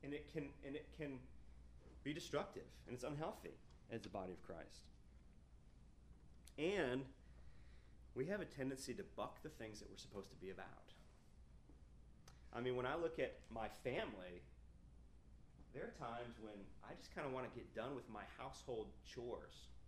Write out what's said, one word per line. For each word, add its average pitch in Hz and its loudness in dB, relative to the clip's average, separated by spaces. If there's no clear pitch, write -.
And 139 2
it 147 -2
can, 143 4
and 139 0
it 151 -2
can 143 2
be 143 6
destructive, - 4
and 120 0
it's 127 -2
unhealthy 147 2
as 113 2
the 98 -2
body 92 2
of 87 -2
Christ. - -4
And 147 8
we 127 6
have 196 6
a 165 2
tendency 131 4
to 101 0
buck - 2
the 156 -2
things 107 -2
that 104 -6
we're 101 -8
supposed 98 -4
to - -10
be 92 -2
about. 92 -6
I 113 4
mean, 123 8
when 123 6
I 139 6
look 165 6
at 127 4
my 113 2
family, 107 2
there - -2
are - -2
times 117 0
when 110 -4
I 110 -4
just - -8
kinda 151 4
wanna 127 4
get 104 -4
done 117 4
with 120 -2
my 104 -2
household 123 0
chores - -2